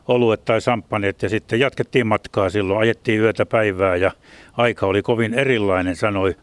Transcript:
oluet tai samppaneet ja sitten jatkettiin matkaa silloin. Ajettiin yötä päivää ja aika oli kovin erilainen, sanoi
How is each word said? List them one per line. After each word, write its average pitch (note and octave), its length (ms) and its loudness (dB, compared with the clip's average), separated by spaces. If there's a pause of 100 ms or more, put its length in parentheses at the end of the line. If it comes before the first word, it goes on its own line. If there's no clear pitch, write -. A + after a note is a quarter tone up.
oluet A#2+ 360 2
tai A2 160 0
samppaneet G2+ 640 -2
ja G2+ 60 -2
sitten A2 320 -2
jatkettiin B2+ 460 0
matkaa G#2 440 0
silloin. G2 300 -2
Ajettiin A2 400 0
yötä A2 260 0
päivää G2 500 0
ja F#2 140 2 (420)
aika A#2+ 340 0
oli G2 160 2
kovin A2+ 320 0
erilainen, G2+ 640 0
sanoi G2 460 -2